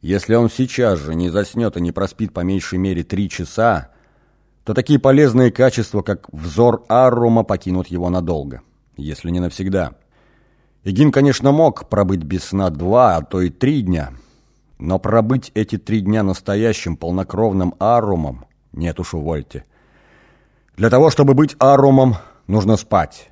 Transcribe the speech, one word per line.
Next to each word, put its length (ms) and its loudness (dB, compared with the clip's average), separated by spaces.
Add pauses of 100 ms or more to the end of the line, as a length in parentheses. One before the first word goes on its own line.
Если 320 -2
он 160 4
сейчас 480 0
же 160 -8
не 160 -2
заснёт 480 -4
и 20 -4
не 100 -2
проспит 440 -6
по 60 -6
меньшей 380 -4
мере 240 -2
три 280 -6
часа, 600 -2 (720)
то 100 -4
такие 240 2
полезные 520 4
качества, 520 0
как 280 -6
взор 580 0
Аррума, 560 2
покинут 420 -4
его 240 -4
надолго, 500 -4 (380)
если 320 -10
не 100 -2
навсегда. 540 -4 (920)
Эгин, 280 2
конечно, 400 2
мог 360 0
пробыть 340 0
без 220 -6
сна 260 -2
два, 460 2
а 60 -2
то 200 -4
и 80 0
три 320 -2
дня, 300 -4 (680)
но 200 -4
пробыть 560 0
эти 220 -4
три 240 -4
дня 220 -2
настоящим 760 -4
полнокровным 840 -2
Аррумом, 680 -2 (260)
нет 280 -6
уж, 140 -8
увольте. 500 -8 (1120)
Для 120 0
того, 220 4
чтобы 240 4
быть 240 0
Аррумом, 580 6 (300)
нужно 300 2
спать. 560 -4